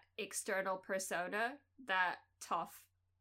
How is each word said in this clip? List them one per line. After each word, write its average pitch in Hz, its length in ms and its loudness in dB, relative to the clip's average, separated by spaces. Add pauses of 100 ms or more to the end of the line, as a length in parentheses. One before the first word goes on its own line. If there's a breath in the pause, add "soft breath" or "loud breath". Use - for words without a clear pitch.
(180)
external 190 580 0
persona 190 760 0 (340)
that 185 300 4 (300)
Toph - 360 -2 (380)